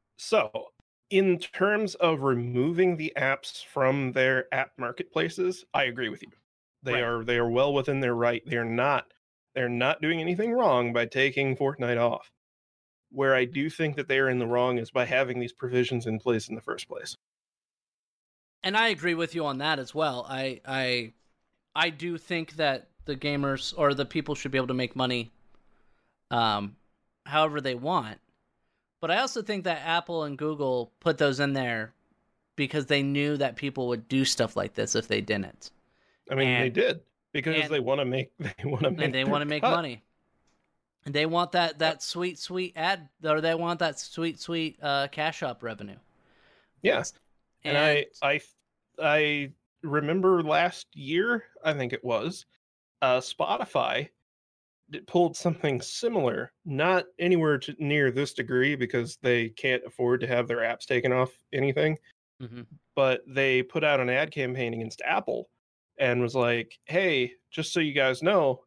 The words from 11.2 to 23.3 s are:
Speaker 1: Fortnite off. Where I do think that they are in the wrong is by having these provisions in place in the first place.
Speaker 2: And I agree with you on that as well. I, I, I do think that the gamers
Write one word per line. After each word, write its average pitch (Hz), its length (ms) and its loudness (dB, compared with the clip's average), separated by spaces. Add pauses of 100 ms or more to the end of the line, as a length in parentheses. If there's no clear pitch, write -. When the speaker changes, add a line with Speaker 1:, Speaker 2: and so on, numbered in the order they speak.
Speaker 1:
Fortnite 123 440 0
off. 120 300 0 (840)
Where 135 220 4
I 127 100 4
do 139 240 -2
think 156 280 -4
that 143 100 -4
they 135 140 2
are 135 80 4
in 127 100 2
the 120 80 -2
wrong 123 320 2
is 113 140 -8
by 123 120 2
having 127 360 0
these 120 120 -6
provisions 123 540 0
in 110 140 -2
place 117 280 0
in 107 60 -10
the 117 60 -10
first - 260 -8
place. - 300 -12 (1500)
Speaker 2:
And 190 140 0
I 226 120 4
agree 170 260 0
with 165 200 -2
you 160 120 -2
on 135 120 -2
that 147 220 0
as 123 140 -10
well. 143 340 -2
I, 131 360 -6
I, 127 480 -2 (640)
I 170 160 2
do 160 280 -8
think 165 380 -6
that 143 320 0 (180)
the 143 100 -6
gamers 139 600 -4